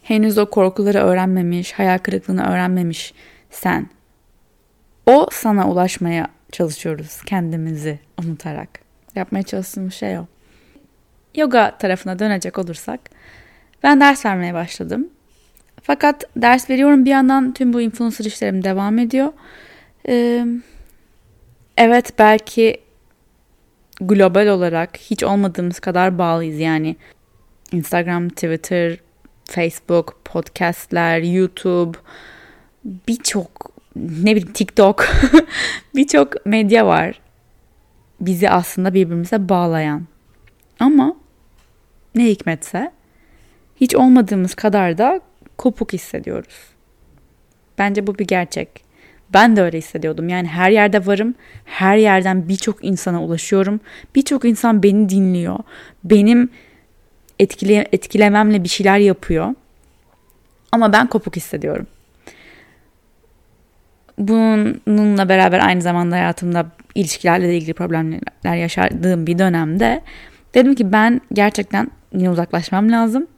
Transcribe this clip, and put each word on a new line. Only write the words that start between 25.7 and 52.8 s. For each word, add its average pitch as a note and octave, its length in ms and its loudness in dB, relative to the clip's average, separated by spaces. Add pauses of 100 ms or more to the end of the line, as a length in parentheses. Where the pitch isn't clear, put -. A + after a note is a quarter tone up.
kadar F3+ 380 0
bağlıyız. E3 420 -2
Yani D#3+ 360 -2 (760)
Instagram, F3 580 -4
Twitter, E3+ 680 -4 (460)
Facebook, - 840 -4
podcastler, E3+ 960 -4
YouTube, F3 760 -2 (840)
birçok, G#3 880 -8 (240)
ne F3 400 -2
bileyim, F3 180 -4
TikTok, G3+ 540 2 (440)
<laughs> - 440 -10
birçok C#4+ 500 0
medya G#3+ 420 4
var E3 340 0 (1000)
bizi F#3 280 0
aslında F3+ 440 0
birbirimize F3 560 -2
bağlayan. E3 540 0 (760)
Ama C#4+ 360 4 (1000)
ne A#3+ 100 4
hikmetse G3 640 -4 (880)
hiç B3 140 2
olmadığımız A3+ 600 4
kadar F#3 420 0
da D4 240 0 (360)
kopuk - 360 -4
hissediyoruz. - 640 -10 (1160)
Bence G3+ 300 -2
bu G3 120 -6
bir F#3+ 80 -4
gerçek. - 580 -4 (480)
Ben A3 220 6
de G3+ 60 4
öyle E3 160 0
hissediyordum. D#3+ 520 -6
Yani F3+ 180 -4
her F3+ 220 0
yerde G#3 360 4
varım, G#3 300 -2 (300)
her F#3+ 320 2
yerden F#3+ 520 2
birçok G3 340 -6